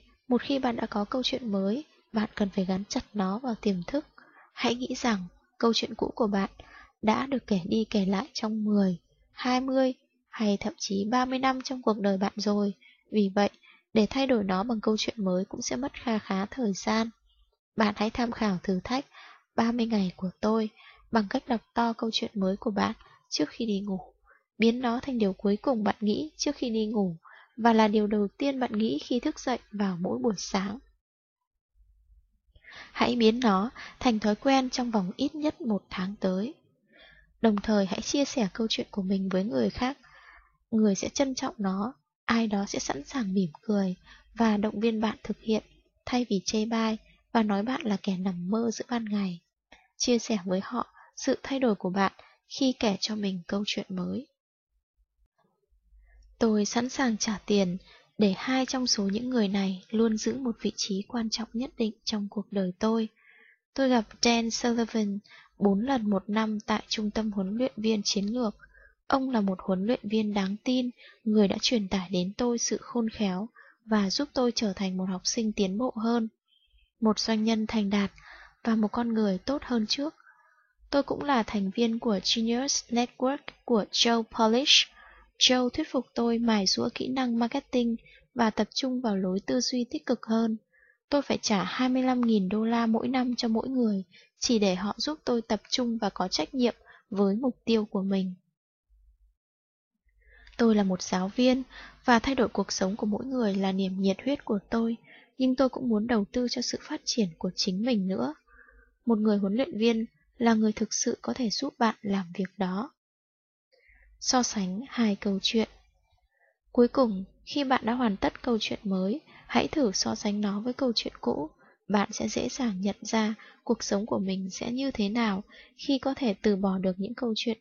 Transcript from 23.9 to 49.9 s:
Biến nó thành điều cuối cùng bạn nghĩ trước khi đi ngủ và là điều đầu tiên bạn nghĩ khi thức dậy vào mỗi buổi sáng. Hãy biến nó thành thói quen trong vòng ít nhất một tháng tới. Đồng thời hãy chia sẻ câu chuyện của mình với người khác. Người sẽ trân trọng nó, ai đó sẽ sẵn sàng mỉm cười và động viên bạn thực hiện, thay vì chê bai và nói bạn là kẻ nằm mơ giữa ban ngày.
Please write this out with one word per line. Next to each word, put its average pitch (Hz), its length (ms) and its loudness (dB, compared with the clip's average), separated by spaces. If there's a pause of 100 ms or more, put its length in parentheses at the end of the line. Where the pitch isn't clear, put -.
Biến 233 220 4
nó 247 200 0
thành 254 180 -4
điều 196 140 2
cuối 202 240 0
cùng 226 280 0
bạn 202 160 0
nghĩ 262 360 0
trước 294 200 -2
khi 247 140 -4
đi 220 160 0
ngủ 196 300 0 (400)
và 226 160 4
là 220 160 6
điều 214 180 2
đầu 208 220 0
tiên 277 320 -2
bạn 226 180 -2
nghĩ 240 200 0
khi 247 220 -2
thức 302 200 -4
dậy 247 180 -4 (140)
vào 196 280 -2
mỗi 202 180 -2
buổi 240 180 0
sáng. 196 420 -4 (2250)
Hãy 233 240 0
biến 233 240 4
nó 208 300 2 (300)
thành 226 180 2
thói 208 160 2
quen 262 360 2
trong 247 200 -4
vòng 202 260 0
ít 277 180 -2
nhất 302 260 -4
một 220 300 -2
tháng 190 300 -6
tới. 196 340 -2 (840)
Đồng 220 160 4
thời 202 300 2
hãy 202 140 -4
chia 285 240 0
sẻ 220 280 0
câu 226 180 -2
chuyện - 200 -2
của 202 120 -6
mình 190 260 -2
với 185 160 0
người 233 260 2
khác. 262 280 -4 (720)
Người 214 240 4
sẽ - 140 -2
trân 269 260 0
trọng 269 240 -6
nó, 196 360 -2 (300)
ai 226 220 2
đó 202 220 0
sẽ - 100 -6
sẵn 277 260 -6
sàng 208 300 -4
mỉm 185 160 2 (120)
cười 196 320 0 (400)
và 220 220 4
động 208 240 -2
viên 220 200 0
bạn 214 220 -2
thực - 180 -6
hiện, 220 220 0 (440)
thay 247 240 0
vì 196 140 2
chê 214 200 0
bai 226 340 0 (340)
và 233 100 4
nói 202 200 2
bạn 254 220 -4
là 214 180 0
kẻ 190 140 -2
nằm 180 340 -4
mơ 226 200 0
giữa - 180 -6
ban 233 160 -4
ngày. 196 360 -4 (560)